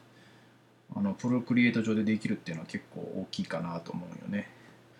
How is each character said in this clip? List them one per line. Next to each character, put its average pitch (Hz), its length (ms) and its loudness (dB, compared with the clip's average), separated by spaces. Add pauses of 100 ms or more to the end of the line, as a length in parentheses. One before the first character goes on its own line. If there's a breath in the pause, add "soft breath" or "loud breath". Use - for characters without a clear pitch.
(920 loud breath)
あ 104 60 -4
の、 98 140 2
プ 120 160 -2
ロ 123 120 4
ク 120 140 2
リ 120 120 8
エ - 20 6
イ - 20 6
ト 113 100 2
上 110 140 2
で 107 80 4
で 107 140 4
き - 100 -4
る 110 60 0
っ - 20 2
て - 160 -6
い - 40 -4
う - 20 -4
の 80 60 -8
は - 40 -12
結 - 160 -6 (100)
構 - 60 -10
大 - 320 -6
き 196 120 -2
い - 20 -4
か - 160 -4
な 85 180 -4
と - 140 -8
思 - 120 -6
う 85 40 -12 (120)
よ - 60 -10
ね。 101 240 -2 (480 loud breath)